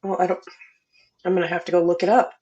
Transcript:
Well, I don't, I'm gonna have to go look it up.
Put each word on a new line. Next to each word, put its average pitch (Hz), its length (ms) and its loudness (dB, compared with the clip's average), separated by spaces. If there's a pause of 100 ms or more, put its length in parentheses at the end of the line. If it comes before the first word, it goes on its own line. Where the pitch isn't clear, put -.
Well, 196 180 -6
I 180 60 2
don't, 180 120 -2 (840)
I'm 180 80 0
gonna 175 140 0
have 170 180 -6
to - 60 -8
go 170 120 2
look 170 200 0
it 180 60 0
up. 233 320 2